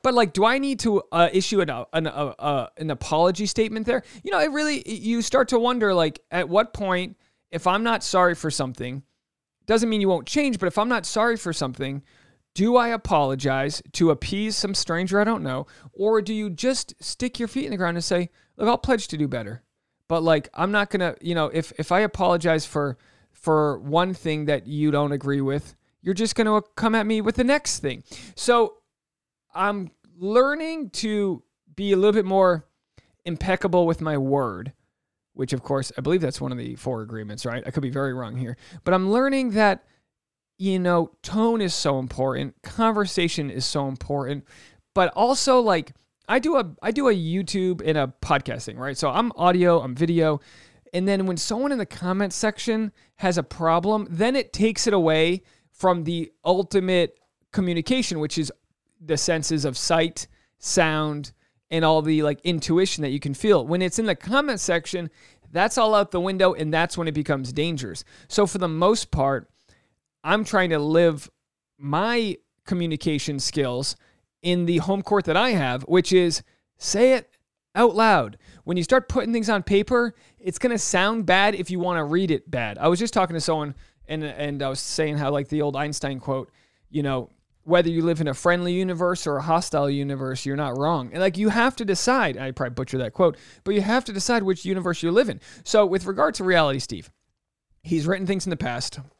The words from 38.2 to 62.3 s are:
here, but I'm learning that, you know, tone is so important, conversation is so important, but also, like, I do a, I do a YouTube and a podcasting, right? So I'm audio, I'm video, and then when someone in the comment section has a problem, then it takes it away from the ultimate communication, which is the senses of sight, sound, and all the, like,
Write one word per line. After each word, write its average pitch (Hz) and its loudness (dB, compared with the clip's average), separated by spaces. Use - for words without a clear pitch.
here, 123 -8
but 180 0
I'm 185 2
learning 262 0
that, 208 2
you 190 0
know, 175 2
tone 226 0
is 185 -2
so 135 0
important, 131 -4
conversation 196 0
is 127 -6
so 139 -2
important, 139 -6
but 180 4
also, 254 4
like, 185 0
I 240 4
do 311 0
a, 208 0
I 208 -2
do 269 2
a 214 4
YouTube 180 -2
and 156 2
a 135 0
podcasting, 120 -2
right? 131 -8
So 147 0
I'm 214 0
audio, 175 4
I'm 127 -6
video, 160 2
and 185 -2
then 196 0
when 180 -2
someone 247 -4
in 262 -2
the 202 -4
comment 185 -2
section 220 0
has 180 2
a 147 -2
problem, 175 2
then 214 0
it 233 -2
takes 220 2
it 202 4
away 165 4
from 180 2
the 165 -4
ultimate 185 2
communication, 180 0
which 151 -4
is 147 -4
the 156 -2
senses 160 -2
of 131 -4
sight, 165 0
sound, 156 0
and 160 0
all 156 4
the, 156 2
like, 147 0